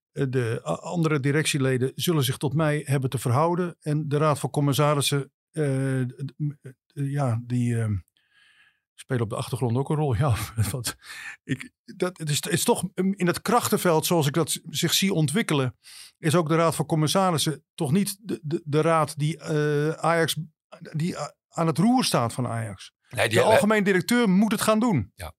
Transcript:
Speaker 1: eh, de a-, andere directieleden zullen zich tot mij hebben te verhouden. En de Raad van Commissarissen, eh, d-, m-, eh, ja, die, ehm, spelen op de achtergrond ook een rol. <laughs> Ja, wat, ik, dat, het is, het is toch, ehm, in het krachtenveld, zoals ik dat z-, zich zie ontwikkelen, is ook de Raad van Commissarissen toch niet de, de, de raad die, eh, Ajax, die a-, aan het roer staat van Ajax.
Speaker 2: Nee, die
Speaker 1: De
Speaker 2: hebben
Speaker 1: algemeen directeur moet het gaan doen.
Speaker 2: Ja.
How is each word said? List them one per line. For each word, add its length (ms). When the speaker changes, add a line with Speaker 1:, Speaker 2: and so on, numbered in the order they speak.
Speaker 1:
eh, 160
de 380
a-, 60
andere 480
directieleden 760
zullen 300
zich 120
tot 180
mij 300
hebben 260
te 80
verhouden. 600
En 280
de 80
Raad 220
van 120
Commissarissen, 840
eh, 500
d-, 360
m-, 140
eh, 100
ja, 320
die, 360
ehm, 180
spelen 280
op 80
de 60
achtergrond 400
ook 140
een 60
rol. 220
<laughs> 60
Ja, 120
wat, 260
ik, 280
dat, 340
het 120
is, 60
het 160
is 120
toch, 200
ehm, 180
in 140
het 160
krachtenveld, 640
zoals 200
ik 80
dat 160
z-, 80
zich 260
zie 180
ontwikkelen, 680
is 160
ook 140
de 80
Raad 180
van 120
Commissarissen 800
toch 180
niet 300
de, 200
de, 220
de 160
raad 380
die, 200
eh, 520
Ajax, 460
die 260
a-, 160
aan 180
het 120
roer 260
staat 280
van 140
Ajax. 460
Speaker 2:
Nee, 100
die 80
Speaker 1:
De 60
Speaker 2:
hebben 200
Speaker 1:
algemeen 300
directeur 440
moet 240
het 80
gaan 200
doen. 340
Speaker 2:
Ja. 240